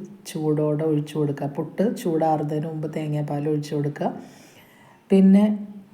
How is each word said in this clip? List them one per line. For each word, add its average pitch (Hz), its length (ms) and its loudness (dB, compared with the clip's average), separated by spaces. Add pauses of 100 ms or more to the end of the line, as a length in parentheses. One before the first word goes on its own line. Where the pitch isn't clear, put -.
(300)
ചൂടോടെ 151 600 0
ഒഴിച്ചു 147 300 -2
കൊടുക്കുക. 143 360 -2
പുട്ട് 165 280 -4 (180)
ചൂടാറുന്നതിന് 156 720 0
മുമ്പ് 156 140 -6 (100)
തേങ്ങാപ്പാൽ 147 560 -4
ഒഴിച്ചു 147 260 -4
കൊടുക്കുക. 147 320 -2 (1000)
പിന്നെ 190 340 8 (500)